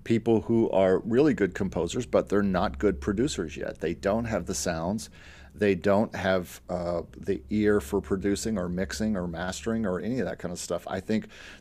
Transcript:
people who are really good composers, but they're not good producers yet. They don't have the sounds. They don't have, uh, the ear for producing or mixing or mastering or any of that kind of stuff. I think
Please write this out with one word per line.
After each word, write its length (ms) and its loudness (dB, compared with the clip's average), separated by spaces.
people 360 4
who 280 2
are 300 6
really 340 4
good 200 2
composers, 520 -2
but 240 2
they're 120 4
not 380 0
good 220 2
producers 560 -2
yet. 240 -8
They 120 0
don't 320 0
have 200 -2
the 100 -4
sounds. 540 -4
They 220 4
don't 400 2
have, 540 -2
uh, 320 -4
the 320 -4
ear 320 4
for 180 0
producing 580 -2
or 120 -2
mixing 480 -2
or 100 -2
mastering 580 -4
or 140 0
any 200 -4
of 60 0
that 140 -6
kind 140 -6
of 60 -8
stuff. 280 -6
I 140 -6
think 260 -2